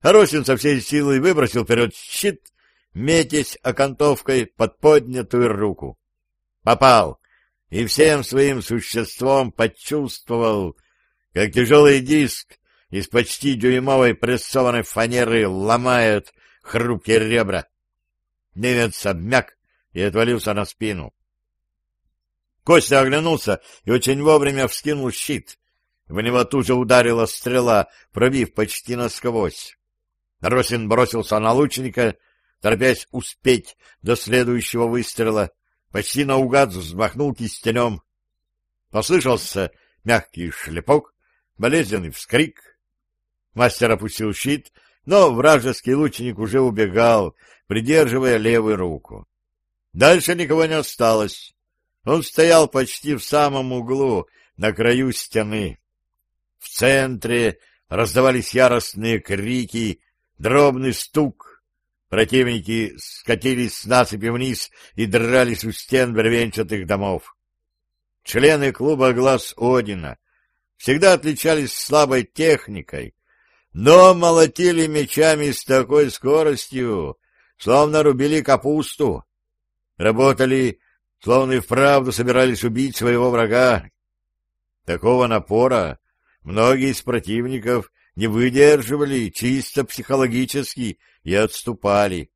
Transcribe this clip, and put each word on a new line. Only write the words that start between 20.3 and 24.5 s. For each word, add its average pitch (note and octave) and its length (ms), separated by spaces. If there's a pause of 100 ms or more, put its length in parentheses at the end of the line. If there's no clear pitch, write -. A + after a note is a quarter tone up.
на G2+ 100
спину. F#2+ 500 (1500)
Костя D3+ 360
оглянулся C#3 600 (240)
и G#2+ 60
очень B2+ 320
вовремя C#3 440